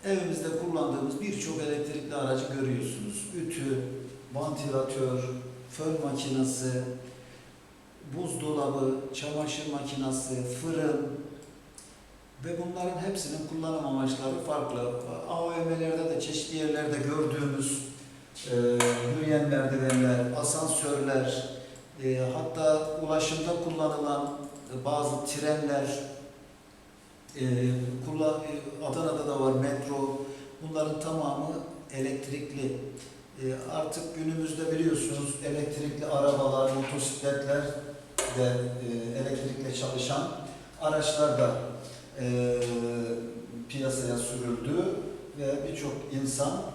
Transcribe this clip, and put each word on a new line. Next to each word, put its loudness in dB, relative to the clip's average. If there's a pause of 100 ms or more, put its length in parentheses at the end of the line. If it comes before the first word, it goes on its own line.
Evimizde 2 (100)
kullandığımız 0
birçok -2
elektrikli -2
aracı 2 (100)
görüyorsunuz. -2
Ütü, -2 (540)
vantilatör, 0 (520)
fön 0
makinesi, 2 (1300)
buzdolabı, 2 (200)
çamaşır -4
makinesi, -2
fırın 0 (1400)
ve -4
bunların -2
hepsinin -4
kullanım -2
amaçları 0
farklı. 0 (360)
A 0
V 0
M'lerde 2
de 0
çeşitli -2
yerlerde 2
gördüğümüz, 2 (720)
e, 4 (600)
yürüyen 4
merdivenler, 4
asansörler, 2 (560)
e, 2 (140)
hatta 4 (120)
ulaşımda 2 (120)
kullanılan, 0 (420)
e, -8
bazı 2
trenler, 2 (1500)
e, 0 (600)
kullan-, 2
e, -6
Adana'da 0
da 2
var 6
metro. 2 (400)
Bunların 0
tamamı 0 (480)
elektrikli. -2 (640)
E, 0 (180)
artık -2
günümüzde 0
biliyorsunuz 2 (100)
elektrikli -2
arabalar, 6
motosikletler 0 (760)
de, 6
e, 0
elektrikle -2
çalışan 0 (520)
araçlar 4
da, 6 (640)
e, 4 (1120)
piyasaya 0
sürüldü 0 (540)
ve 0
birçok -4 (300)
insan 0 (120)